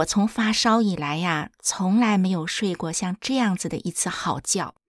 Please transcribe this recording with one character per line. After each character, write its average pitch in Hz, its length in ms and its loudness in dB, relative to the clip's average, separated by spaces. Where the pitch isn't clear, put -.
：“我 - 20 4
从 202 220 2
发 220 260 0
烧 226 300 4
以 202 120 0
来 151 240 -4
呀， 165 320 -2
从 190 380 2
来 220 180 4
没 185 140 4
有 170 160 0
睡 185 280 -2
过 165 180 -6
像 185 280 -4
这 269 160 -2
样 208 200 2
子 - 120 -4
的 165 100 -6
一 175 120 -6
次 - 180 -2
好 160 320 -4
觉。 - 340 -4